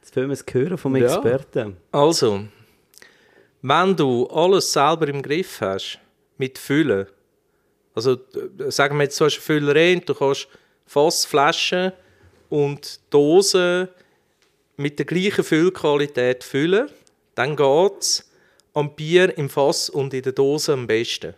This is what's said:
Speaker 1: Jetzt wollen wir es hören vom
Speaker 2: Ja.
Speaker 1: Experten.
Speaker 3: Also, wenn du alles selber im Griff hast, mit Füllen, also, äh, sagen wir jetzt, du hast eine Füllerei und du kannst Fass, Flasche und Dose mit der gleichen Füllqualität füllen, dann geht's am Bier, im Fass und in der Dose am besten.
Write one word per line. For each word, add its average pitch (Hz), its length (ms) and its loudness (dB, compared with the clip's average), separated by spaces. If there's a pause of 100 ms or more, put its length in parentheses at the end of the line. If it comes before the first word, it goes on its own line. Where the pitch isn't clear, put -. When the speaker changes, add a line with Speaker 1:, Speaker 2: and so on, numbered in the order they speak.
Speaker 1:
Jetzt - 120 -20
wollen 131 140 -2
wir 143 60 -4
es 131 180 -10
hören 151 260 -2
vom 135 200 -2
Speaker 2:
Ja. 120 80 4
Speaker 1:
Experten. 120 720 -2 (160)
Speaker 3:
Also, 143 480 2 (1200)
wenn 170 340 2
du 127 320 0
alles 175 460 2
selber 156 340 2
im 139 140 -6
Griff 151 400 -6
hast, 95 360 -6 (400)
mit 131 200 -6
Füllen, 135 500 0 (880)
also, 123 200 0
äh, - 540 -12
sagen 143 280 0
wir 147 80 2
jetzt, - 160 -4
du - 20 4
hast 147 120 2
eine - 60 -14
Füllerei 151 520 2
und 180 160 -6
du 139 40 -2
kannst 139 360 -2 (360)
Fass, 156 380 0
Flasche 180 680 0 (560)
und 143 500 -4 (120)
Dose 180 760 4 (880)
mit 147 240 -6
der 147 60 -2
gleichen 185 400 -2
Füllqualität 147 1000 0
füllen, 185 460 0 (440)
dann 143 220 -2
geht's 147 720 2 (440)
am 147 200 -4
Bier, 180 440 2
im 147 100 -4
Fass 147 420 0
und 135 240 -4
in 131 80 -6
der 131 120 -4
Dose 143 400 0
am 127 120 -4
besten. 113 520 -4